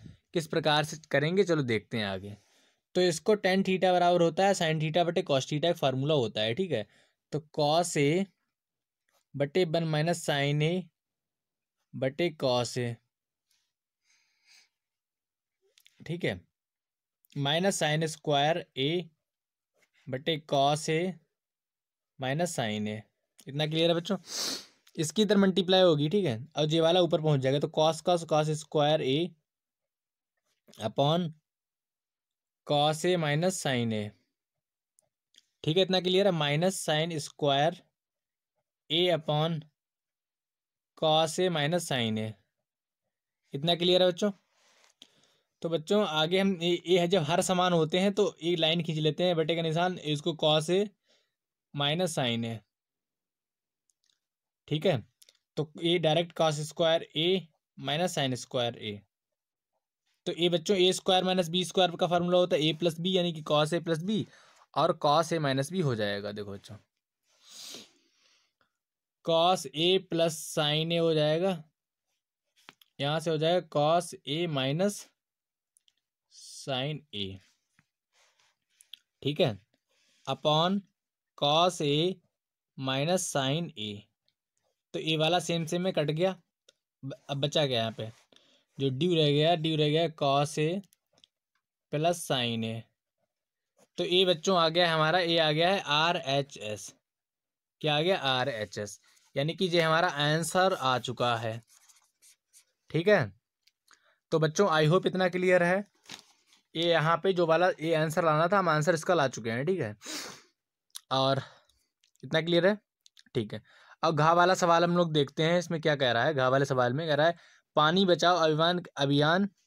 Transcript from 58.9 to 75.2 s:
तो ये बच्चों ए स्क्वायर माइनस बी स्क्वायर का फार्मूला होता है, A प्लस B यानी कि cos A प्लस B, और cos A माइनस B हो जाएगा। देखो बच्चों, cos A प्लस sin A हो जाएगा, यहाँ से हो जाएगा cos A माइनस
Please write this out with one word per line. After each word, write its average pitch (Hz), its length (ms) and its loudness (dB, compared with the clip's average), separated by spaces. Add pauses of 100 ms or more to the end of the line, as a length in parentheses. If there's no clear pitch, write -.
तो 180 60 -4
ये 170 160 0
बच्चों 175 280 0
ए 185 160 4
स्क्वायर 185 320 0
माइनस 185 240 0
बी 180 160 -2
स्क्वायर 175 320 0
का 180 100 -2
फार्मूला 175 320 2
होता 180 180 2
है, 147 60 0
A 156 160 0
प्लस 170 220 0
B 170 60 -4
यानी 180 260 0
कि 156 100 -12
cos 151 300 0
A 170 120 -2
प्लस 165 140 -2
B, 185 260 -4 (500)
और 160 320 0
cos 156 260 2
A 165 60 -2
माइनस 139 340 -2
B 185 100 -2
हो 135 120 0
जाएगा। 104 380 -4
देखो 101 200 -10
बच्चों, 101 240 -18 (2500)
cos 170 420 2
A 170 320 0 (100)
प्लस 165 300 0 (200)
sin 156 340 0
A 170 80 0
हो 165 140 2
जाएगा, 156 500 0 (1400)
यहाँ 147 200 -2
से 165 100 -4
हो 156 80 -2
जाएगा 165 380 0
cos 165 380 2 (140)
A 170 200 -4
माइनस 151 580 -2 (1300)